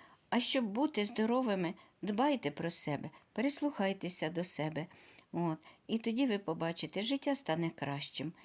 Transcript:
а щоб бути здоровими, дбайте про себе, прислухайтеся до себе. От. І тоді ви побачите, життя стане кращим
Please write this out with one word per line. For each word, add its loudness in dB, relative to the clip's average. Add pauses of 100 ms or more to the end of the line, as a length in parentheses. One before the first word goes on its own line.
(300)
а 4
щоб 2
бути 2
здоровими, 2 (280)
дбайте 2
про -4
себе, -2 (240)
прислухайтеся 0
до -2
себе. -2 (460)
От. 0 (300)
І 0
тоді 2
ви 4
побачите, -2
життя 2
стане 0
кращим -4 (120)